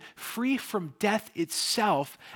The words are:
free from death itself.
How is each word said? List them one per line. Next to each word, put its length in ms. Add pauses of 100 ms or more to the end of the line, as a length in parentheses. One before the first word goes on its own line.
(160)
free 400
from 440
death 360
itself. 800 (180)